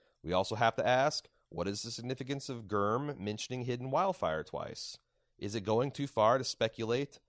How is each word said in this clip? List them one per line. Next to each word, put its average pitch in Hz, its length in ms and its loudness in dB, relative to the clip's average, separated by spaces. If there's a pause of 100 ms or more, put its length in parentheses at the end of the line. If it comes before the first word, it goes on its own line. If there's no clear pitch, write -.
(220)
We 80 100 -4
also 95 220 2
have 113 220 4
to 120 120 2
ask, 131 400 2 (220)
what 87 180 -2
is 101 140 -4
the 117 80 -8
significance 127 580 -6
of 117 180 -8
Gurm 107 520 0
mentioning 107 480 -4
hidden 127 240 -4
wildfire 135 520 0
twice? - 540 -8 (420)
Is 101 160 -6
it 104 100 -2
going 117 260 2
too 143 160 -6
far 113 320 4
to 127 60 -2
speculate 117 720 -2 (100)